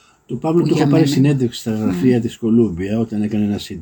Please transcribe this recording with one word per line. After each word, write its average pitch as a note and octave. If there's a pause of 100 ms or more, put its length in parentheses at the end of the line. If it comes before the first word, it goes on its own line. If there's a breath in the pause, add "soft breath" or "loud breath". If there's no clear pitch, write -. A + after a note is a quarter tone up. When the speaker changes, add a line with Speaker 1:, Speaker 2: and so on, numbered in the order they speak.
(260 soft breath)
Speaker 1:
Του -
Παύλου D#3+
Speaker 2:
που D3+
Speaker 1:
του E3
Speaker 2:
για -
Speaker 1:
έχω C#3+
πάρει D#3+
Speaker 2:
μένα C#3
Speaker 1:
συνέντευξη C3
στα A2+
γραφεία A2
Speaker 2:
Ναι. A2+
Speaker 1:
της A#2
Κολούμπια G#2+
όταν A2
έκανε G#2
ένα G2+
C -